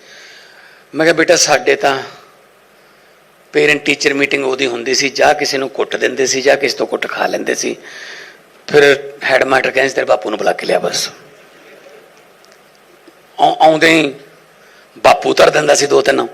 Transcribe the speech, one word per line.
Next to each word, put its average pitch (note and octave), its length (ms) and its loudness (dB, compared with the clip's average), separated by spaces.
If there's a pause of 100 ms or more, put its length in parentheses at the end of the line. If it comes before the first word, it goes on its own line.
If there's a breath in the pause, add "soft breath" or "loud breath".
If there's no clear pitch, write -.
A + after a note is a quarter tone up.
(960 soft breath)
ਮੈਂ D#3 120 0
ਕਿਹਾ, E3 80 4
"ਬੇਟਾ, D#3+ 220 2
ਸਾਡੇ C#3 400 0
ਤਾਂ C3+ 260 -2 (1500 soft breath)
ਪੇਰੈਂਟ D3 320 0
ਟੀਚਰ C#3+ 300 0
ਮੀਟਿੰਗ C#3 300 -2
ਉਦੋਂ C3 220 -2
ਹੁੰਦੀ A#2+ 280 -4
ਸੀ, B2+ 140 -2
ਜਾਂ C3+ 260 2
ਕਿਸੇ C#3+ 240 -4
ਨੂੰ C3+ 100 -6
ਕੁੱਟ - 280 -6
ਦਿੰਦੇ B2+ 300 -2
ਸੀ, C3 140 -2
ਜਾਂ C3+ 160 2
ਕਿਸੇ B2+ 200 -2
ਤੋਂ B2 100 -2
ਕੁੱਟ - 220 -6
ਖਾ - 180 -4
ਲੈਂਦੇ G#2+ 280 -4
ਸੀ। B2 220 -6 (920 loud breath)
ਫਿਰ C#3+ 440 2 (120)
ਹੈਡਮਾਸਟਰ C3 460 0
ਕਹਿੰਦੇ C3+ 180 0
ਸੀ, C3 40 -6
'ਤੇਰੇ C3 140 -4
ਬਾਪੂ B2 240 0
ਨੂੰ G#2 80 -4
ਬੁਲਾ F2+ 140 0
ਕੇ E2+ 140 -10
ਲਿਆ।' F2+ 120 0
ਬਸ - 320 -6 (2250)
ਆਉ-, D3+ 200 2
ਆਉਂਦੇ D#3+ 280 6
ਹੀ D3+ 260 2 (840 soft breath)
ਬਾਪੂ - 360 2
ਧਰ E3 160 4
ਦਿੰਦਾ D3+ 240 2
ਸੀ C3+ 120 2
ਦੋ C3+ 160 2
ਤਿੰਨ, C3 320 0